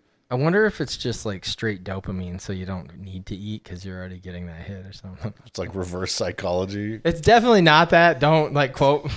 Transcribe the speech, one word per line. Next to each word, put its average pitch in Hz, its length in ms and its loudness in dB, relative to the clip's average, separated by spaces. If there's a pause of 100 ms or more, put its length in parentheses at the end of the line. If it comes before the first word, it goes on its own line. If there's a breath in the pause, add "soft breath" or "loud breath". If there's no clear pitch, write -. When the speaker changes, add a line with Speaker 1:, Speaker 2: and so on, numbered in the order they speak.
(300)
Speaker 1:
I 127 40 -4
wonder 165 300 2
if 196 160 -2
it's 135 160 -6
just, 117 300 -6
like, 95 180 -6
straight 101 400 -4
dopamine, 95 560 -8
so - 140 -8
you 92 100 -6
don't 90 340 -10
need 92 280 -12
to 101 100 -8
eat 104 280 -10
'cause 92 200 -12
you're 92 140 -10
already 92 200 -12
getting 90 280 -12
that 82 160 -14
hit 95 240 -12
or 98 60 -16
something. 95 480 -12
<laughs> - 60 -20
Speaker 2:
It's - 120 -14
like 87 160 -6
reverse 90 380 -4
psychology. 98 920 -2
Speaker 1:
It's 165 160 0
definitely 220 420 6
not 165 280 6
that. 170 280 6
Don't, 151 360 4
like, 139 180 2
quote 143 320 2 (120)